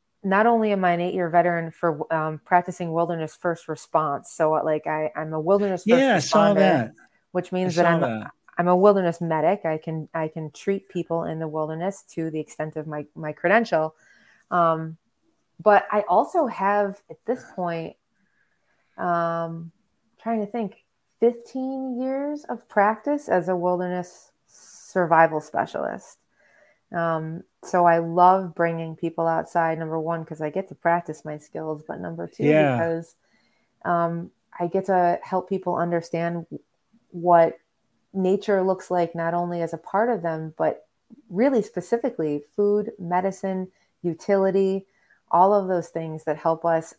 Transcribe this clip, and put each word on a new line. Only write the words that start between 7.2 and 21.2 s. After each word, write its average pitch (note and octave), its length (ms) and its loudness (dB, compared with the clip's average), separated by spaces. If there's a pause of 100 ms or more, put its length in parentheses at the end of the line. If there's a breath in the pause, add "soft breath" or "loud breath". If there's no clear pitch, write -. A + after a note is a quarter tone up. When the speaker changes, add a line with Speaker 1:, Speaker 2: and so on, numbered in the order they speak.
Speaker 1:
which F3+ 180 -4
means F#3 280 -2
Speaker 2:
I F3 40 6
Speaker 1:
that E3+ 60 2
Speaker 2:
saw E3+ 60 4
Speaker 1:
I'm, E3 60 2 (200)
Speaker 2:
that. G#2+ 100 -12 (280)
Speaker 1:
I'm F3 100 2
a F3+ 80 6
wilderness F#3+ 440 4
medic. E3 440 0
I D#3 140 -2
can, D#3 360 -8
I D#3+ 140 -4
can D#3 240 -12
treat G3 360 -6
people E3 360 -4
in D#3+ 160 -6
the D#3+ 80 -6
wilderness D#3 640 -6
to D#3+ 200 -6
the D#3 80 -6
extent D#3 380 -8
of D#3 100 -8
my, D3+ 200 -10 (100)
my D#3 160 -8
credential. E3+ 640 0 (560 soft breath)
Um, D#3+ 460 0 (640)
but G3+ 300 6
I G#3 120 2
also C#4 440 2
have G3+ 640 -2
at D#3 140 -20
this B3 200 -6 (120)
point, E3+ 400 -6 (1000)
um, E3+ 760 -4 (480)
trying A3+ 200 -4
to G#3 60 -4
think, G#3+ 380 -8 (340)
fifteen C4 840 -2